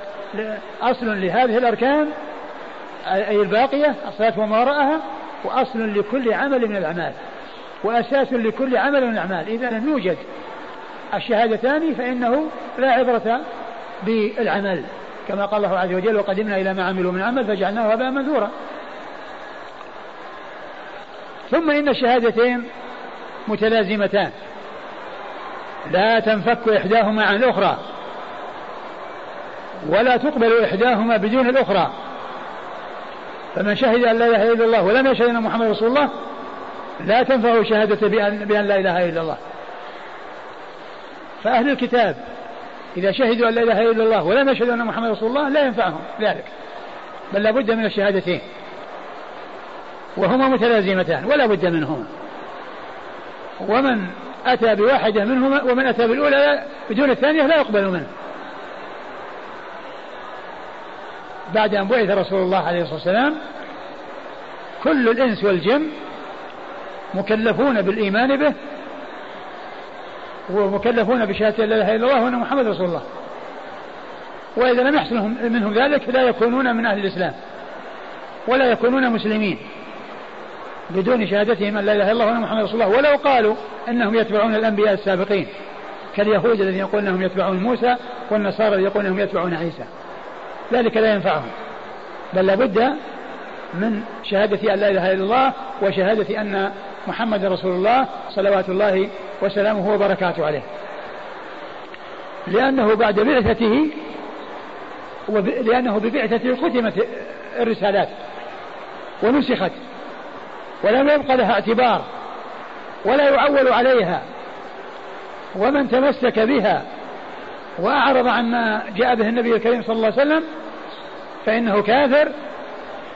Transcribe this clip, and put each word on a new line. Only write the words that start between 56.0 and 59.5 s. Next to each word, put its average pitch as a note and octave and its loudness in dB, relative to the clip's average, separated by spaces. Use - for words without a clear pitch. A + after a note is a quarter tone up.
بالأولى C#4+ 4
بدون C4 4
الثانية C#4+ 4
لا D#4+ 6
يقبل G3+ 2
منه. E3+ -2